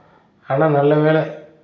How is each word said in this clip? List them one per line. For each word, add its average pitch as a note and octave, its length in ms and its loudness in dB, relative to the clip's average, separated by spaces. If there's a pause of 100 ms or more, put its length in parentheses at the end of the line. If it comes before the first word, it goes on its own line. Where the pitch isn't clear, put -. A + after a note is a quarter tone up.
(460)
ஆனா C#3+ 220 0
நல்ல D3 260 2
வேளை, D#3 280 2 (420)